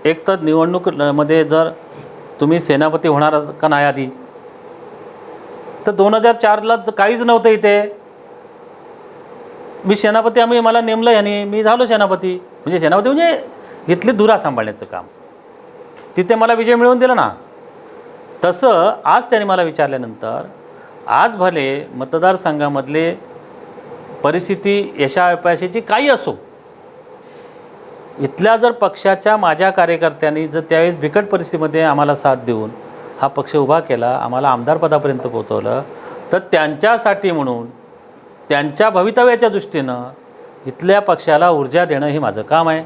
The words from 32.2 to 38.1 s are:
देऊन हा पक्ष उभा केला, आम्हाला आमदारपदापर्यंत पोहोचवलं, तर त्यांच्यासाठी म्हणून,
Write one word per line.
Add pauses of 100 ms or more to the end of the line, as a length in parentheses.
देऊन (500)
हा
पक्ष
उभा
केला,
आम्हाला
आमदारपदापर्यंत
पोहोचवलं, (500)
तर
त्यांच्यासाठी
म्हणून, (840)